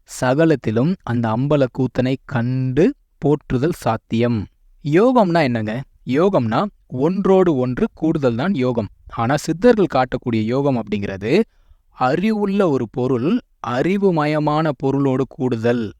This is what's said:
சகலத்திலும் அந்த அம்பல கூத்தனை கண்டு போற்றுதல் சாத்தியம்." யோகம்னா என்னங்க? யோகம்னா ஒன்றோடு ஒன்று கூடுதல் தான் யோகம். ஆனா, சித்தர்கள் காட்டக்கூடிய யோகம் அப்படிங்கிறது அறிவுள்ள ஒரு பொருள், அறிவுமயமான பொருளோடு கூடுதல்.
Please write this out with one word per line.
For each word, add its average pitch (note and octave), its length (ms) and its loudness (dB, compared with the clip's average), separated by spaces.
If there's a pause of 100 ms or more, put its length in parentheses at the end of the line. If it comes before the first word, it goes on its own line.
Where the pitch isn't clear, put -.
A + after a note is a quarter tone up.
சகலத்திலும் C3+ 1000 0
அந்த A#2 260 0
அம்பல C3+ 440 2
கூத்தனை C3 520 -2
கண்டு C3 720 0 (240)
போற்றுதல் C#3+ 540 -2
சாத்தியம்." A2+ 720 -2 (380)
யோகம்னா F3+ 580 4
என்னங்க? A#2 400 -2 (240)
யோகம்னா D3 600 0 (200)
ஒன்றோடு F#3 720 2
ஒன்று B2+ 380 -2
கூடுதல் D3+ 400 0
தான் E3+ 200 -2
யோகம். B2 340 -2 (200)
ஆனா, A#2+ 280 -2
சித்தர்கள் F#3+ 580 2
காட்டக்கூடிய B2 500 -2
யோகம் B2+ 380 -2
அப்படிங்கிறது G2+ 600 -2 (460)
அறிவுள்ள G3 800 0
ஒரு B2 220 0
பொருள், C3 500 0 (260)
அறிவுமயமான D3+ 1080 0
பொருளோடு C3+ 520 0
கூடுதல். A#2 720 -2